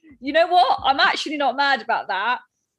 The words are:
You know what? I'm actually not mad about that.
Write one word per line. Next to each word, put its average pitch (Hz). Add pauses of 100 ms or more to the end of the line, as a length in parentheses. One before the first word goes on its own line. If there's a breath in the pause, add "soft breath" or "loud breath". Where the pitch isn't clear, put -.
(200)
You 277
know 330
what? 359
I'm 277
actually 330
not 262
mad 277
about 214
that. 214 (400)